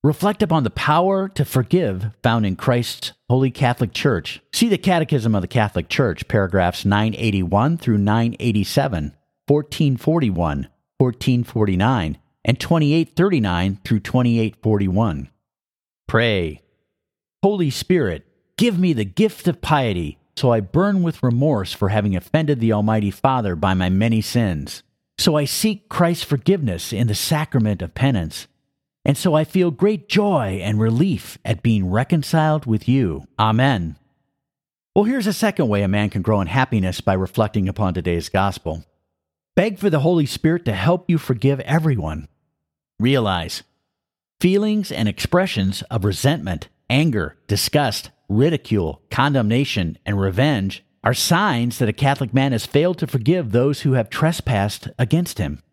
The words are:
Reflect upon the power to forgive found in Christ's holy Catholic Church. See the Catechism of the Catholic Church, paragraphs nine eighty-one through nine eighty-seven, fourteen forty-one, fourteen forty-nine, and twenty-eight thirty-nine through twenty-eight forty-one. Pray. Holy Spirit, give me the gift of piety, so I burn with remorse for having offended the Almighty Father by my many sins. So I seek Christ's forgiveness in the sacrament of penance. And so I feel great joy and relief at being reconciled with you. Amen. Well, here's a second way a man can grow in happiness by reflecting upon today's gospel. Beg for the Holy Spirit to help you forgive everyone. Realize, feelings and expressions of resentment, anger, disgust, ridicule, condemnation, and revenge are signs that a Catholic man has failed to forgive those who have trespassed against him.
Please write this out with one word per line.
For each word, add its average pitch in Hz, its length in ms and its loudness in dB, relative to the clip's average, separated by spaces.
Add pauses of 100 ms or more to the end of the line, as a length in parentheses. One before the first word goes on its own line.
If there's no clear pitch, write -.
Reflect 185 380 0
upon 160 220 2
the 110 80 -2
power 190 580 0
to 147 160 -2
forgive 110 640 0 (160)
found 113 240 2
in 92 80 0
Christ's - 580 -2 (160)
holy 131 220 2
Catholic 123 420 0
Church. - 480 -2 (120)
See 240 160 2
the 190 100 2
Catechism 151 560 2
of 92 80 2
the 90 40 -6
Catholic 104 400 0
Church, 107 400 -2
paragraphs 92 560 0
nine 104 320 2
eighty-one 104 640 0
through 107 220 0
nine 113 400 0
eighty-seven, 104 760 -2 (340)
fourteen 143 500 2
forty-one, 87 720 0 (280)
fourteen 123 460 2
forty-nine, 98 760 0 (280)
and - 140 0
twenty-eight 160 560 0
thirty-nine 101 680 0
through 110 160 0
twenty-eight 117 640 0
forty-one. 101 680 0 (760)
Pray. 101 540 0 (840)
Holy 190 260 0
Spirit, 120 560 -2 (320)
give 220 220 0
me 180 140 2
the 110 120 -2
gift 202 420 -2
of - 140 -2
piety, 104 560 -2 (180)
so 127 160 2
I 113 80 2
burn 180 440 0
with 160 200 -2
remorse 123 480 0
for 98 180 -2
having 101 260 0
offended 147 440 -2
the 113 140 2
Almighty 104 380 2
Father 120 440 0
by 95 200 0
my 92 140 2
many 110 300 2
sins. 95 640 -4 (340)
So 151 200 2
I 151 80 0
seek - 440 -4
Christ's 170 360 0
forgiveness 143 680 -2
in 113 160 0
the 101 80 0
sacrament 117 680 -2
of 85 120 -10
penance. 110 540 -2 (560)
And 139 140 0
so 175 160 0
I 156 120 2
feel 180 260 0
great 196 380 -2
joy 143 520 0
and 107 180 -2
relief 113 640 0
at 113 200 -4
being 104 260 2
reconciled 151 760 0
with 110 200 0
you. 101 380 0 (140)
Amen. 110 560 2 (1000)
Well, 202 120 4
here's 240 200 -2
a 208 80 0
second 185 360 0
way 101 120 2
a 98 60 0
man 104 240 0
can 98 100 -4
grow 104 180 2
in 92 80 0
happiness 101 540 0
by 98 120 0
reflecting 95 540 0
upon 95 280 -2
today's 85 340 -2
gospel. 90 540 -4 (720)
Beg 190 240 0
for 196 100 0
the 151 120 0
Holy 160 260 2
Spirit 170 380 -2
to 110 80 -2
help 160 360 -2
you 165 80 2
forgive 135 440 0
everyone. 110 640 -2 (720)
Realize, 104 640 0 (760)
feelings 202 520 0
and 107 180 -2
expressions 104 760 -2
of 104 220 -4
resentment, 95 600 -2 (200)
anger, 120 500 0 (100)
disgust, 110 640 -2 (180)
ridicule, 107 800 0
condemnation, 120 960 0
and 101 160 -2
revenge 98 640 -2 (180)
are 123 120 0
signs 151 640 0
that 113 100 2
a 107 40 -2
Catholic 135 420 -2
man 135 160 2
has 113 160 -4
failed 170 320 0
to 131 80 -4
forgive 131 440 0
those 131 300 0
who 135 120 2
have 117 180 0
trespassed 117 800 -2 (100)
against 156 400 0
him. 76 340 -6